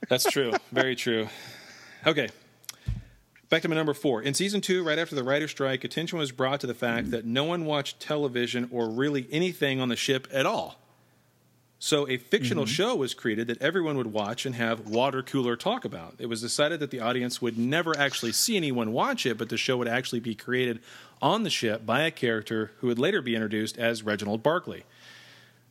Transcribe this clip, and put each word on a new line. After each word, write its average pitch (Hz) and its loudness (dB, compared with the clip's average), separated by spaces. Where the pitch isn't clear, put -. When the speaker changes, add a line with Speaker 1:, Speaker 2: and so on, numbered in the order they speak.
Speaker 1:
That's 127 4
true. 123 2
Very 131 2
true. 113 0
Okay. 147 2
Back 160 4
to 170 -2
my 156 2
number 156 2
four. 123 0
In 139 -2
season 202 0
two, 185 2
right 156 2
after 160 -2
the 131 0
writer's 143 0
strike, 131 -2
attention 160 -4
was 143 -2
brought 131 0
to 131 -4
the 120 -2
fact 120 -2
that 117 -2
no 123 0
one 170 -2
watched 147 -2
television 123 0
or 117 0
really 131 0
anything 151 2
on 127 0
the 117 0
ship 131 0
at 139 4
all. 175 -2
So 143 2
a 127 0
fictional 139 2
Speaker 2:
Mm-hmm. 110 0
Speaker 1:
show 214 2
was 131 0
created 113 -2
that 120 -4
everyone 156 2
would 113 0
watch 110 -2
and 131 -4
have 113 0
water 127 2
cooler 120 0
talk 214 -2
about. 90 -10
It 127 -8
was 113 -4
decided 147 0
that 143 -4
the 127 -6
audience 123 0
would 117 0
never 151 2
actually 131 0
see 214 2
anyone 123 0
watch 220 0
it, 117 0
but 113 -4
the 120 -2
show 127 2
would 120 0
actually 123 0
be 113 -4
created 123 -2
on 196 4
the 175 0
ship 113 0
by 117 2
a 160 0
character 110 -2
who 127 0
would 120 2
later 175 2
be 120 0
introduced 107 -2
as 117 0
Reginald 104 -2
Barclay. 147 0